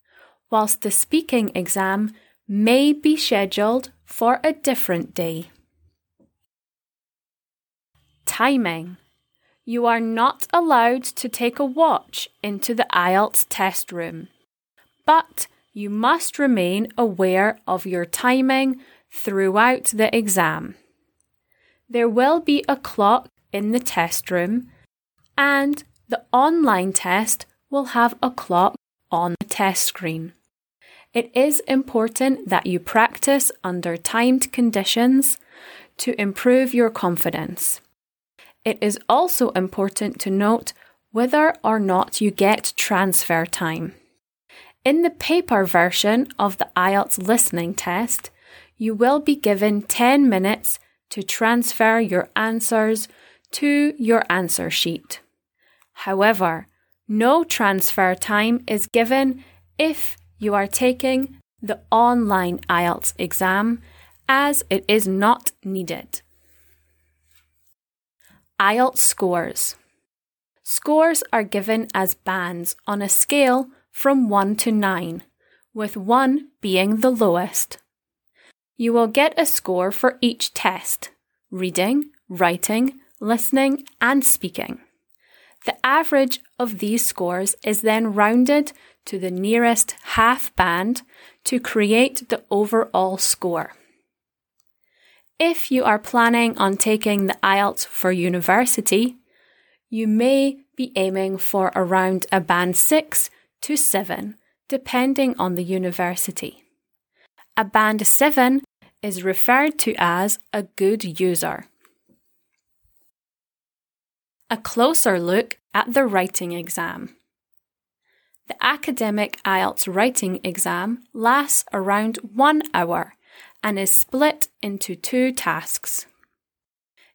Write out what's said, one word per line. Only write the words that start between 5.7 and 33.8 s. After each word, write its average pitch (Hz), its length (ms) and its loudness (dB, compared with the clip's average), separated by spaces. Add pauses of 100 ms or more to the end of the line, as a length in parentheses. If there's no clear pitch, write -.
Timing. 185 720 -2 (680)
You 240 200 -4
are 233 140 2
not 226 540 -2
allowed 262 500 2
to - 240 -8
take 240 320 -4
a 285 60 0
watch 269 640 -2 (120)
into 208 320 -6
the 226 200 0
ielts 185 560 2
test - 420 -4
room, 170 380 -10 (760)
but - 420 0 (280)
you 202 140 -8
must 240 480 -2
remain 214 500 2 (120)
aware 190 640 2
of 185 220 -4
your 180 180 -4
timing 262 720 0 (320)
throughout 208 760 0
the 220 300 0
exam. 185 600 0 (1120)
There 240 200 0
will 254 300 4
be 285 300 0
a 277 60 2
clock 220 520 2 (240)
in 208 200 -2
the 247 80 2
test 170 500 -2
room, 185 400 -2 (680)
and 285 480 2 (260)
the 240 220 -6
online 247 600 2
test 196 540 -2 (240)
will 277 140 -2
have 240 360 2
a 254 80 0
clock 185 460 0 (340)
on 175 300 -2
the - 80 -8
test 196 360 -2
screen. 160 500 -6 (800)
It 233 240 -4
is 285 260 4
important 262 880 0
that - 180 0
you 180 120 -2
practice - 720 0 (120)
under 175 340 -6